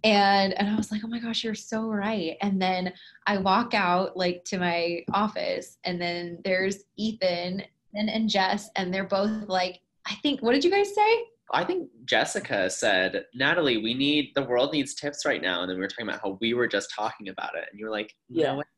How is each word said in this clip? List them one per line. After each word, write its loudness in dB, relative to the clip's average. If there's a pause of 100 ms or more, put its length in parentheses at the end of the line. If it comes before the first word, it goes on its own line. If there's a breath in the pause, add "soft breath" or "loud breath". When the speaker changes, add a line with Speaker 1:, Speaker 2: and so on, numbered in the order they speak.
Speaker 1:
And, 6
and 0
I 0
was -2
like, -4
"Oh -8
my -6
gosh, -4
you're -2
so -4
right." -2
And 2
then 0 (340 loud breath)
I 2
walk 2
out, 2
like, -2
to -4
my 0
office, -2
and -4
then -6
there's 0 (100)
Ethan -2 (300)
and, 0
and 0
Jess, 0
and -2
they're -2
both 0
like, -2 (240)
I -8
think, 0
what 4
did 4
you 4
guys 2
say? 4 (260)
Speaker 2:
I 2
think -4 (160)
Jessica 0
said, 0 (100)
"Natalie, 2
we -2
need, 0
the 2
world 2
needs -2
tips -8
right 0
now." -2
And -4
then -4
we -4
were -2
talking -8
about -6
how -4
we 0
were 0
just -2
talking -6
about -8
it. -8
And -20
you -12
were -8
like, -6 (160)
"You 0
know 0
Speaker 3:
Yeah. -4
Speaker 2:
what? -6 (100)